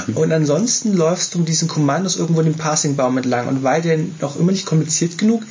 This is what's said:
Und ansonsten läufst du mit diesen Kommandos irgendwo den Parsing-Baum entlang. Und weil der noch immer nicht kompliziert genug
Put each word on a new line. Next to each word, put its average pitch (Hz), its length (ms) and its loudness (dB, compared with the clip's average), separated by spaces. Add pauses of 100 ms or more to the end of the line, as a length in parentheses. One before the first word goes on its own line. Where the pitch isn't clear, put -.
(140)
Und 160 180 0
ansonsten 160 640 0
läufst 175 400 0
du 175 40 0
mit 165 100 0
diesen 165 180 0
Kommandos 156 500 0
irgendwo 165 260 0
den 160 120 2
Parsing-Baum 143 640 0
entlang. 123 320 0
Und 131 160 0
weil 147 180 2
der 160 160 0 (220)
noch 143 180 -4
immer 175 140 4
nicht 190 140 -2
kompliziert 160 520 0
genug 220 320 2